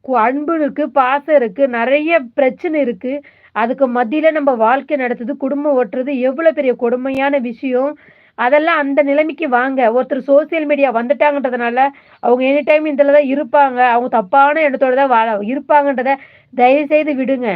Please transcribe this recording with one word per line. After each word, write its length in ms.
கு-, 200
அன்பு 300
இருக்கு, 360
பாசம் 480
இருக்கு, 300
நிறைய 520
பிரச்சனை 460
இருக்கு. 320
அதுக்கு 320
மத்தியில 420
நம்ம 240
வாழ்க்கை 420
நடத்துது, 400
குடும்பம் 420
ஓட்டுறது 400
எவ்வளவு 400
பெரிய 180
கொடுமையான 640
விஷயம். 520
அதெல்லாம் 440
அந்த 200
நிலைமைக்கு 460
வாங்க. 320
ஒருத்தர் 360
சோசியல் 420
மீடியா 220
வந்துட்டாங்கன்றதுனால 880
அவங்க 220
எனி 200
டைம் 220
இதுல 300
தான் 160
இருப்பாங்க, 560
அவங்க 200
தப்பான 540
எண்ணத்தோட 320
தான் 200
வாழ 280
இருப்பாங்கன்றத 720
தயவு 320
செய்து 280
விடுங்க. 420